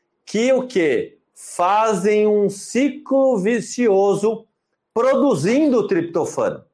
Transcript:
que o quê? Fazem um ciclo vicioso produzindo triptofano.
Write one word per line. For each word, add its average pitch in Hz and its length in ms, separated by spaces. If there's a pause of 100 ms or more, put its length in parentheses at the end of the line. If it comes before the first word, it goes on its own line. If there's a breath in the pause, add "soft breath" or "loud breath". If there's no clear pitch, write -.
(260)
que 233 260
o 254 140
quê? 147 520 (160)
Fazem 214 920
um 208 240
ciclo 269 880
vicioso 202 1080 (460)
produzindo 247 920
triptofano. 165 880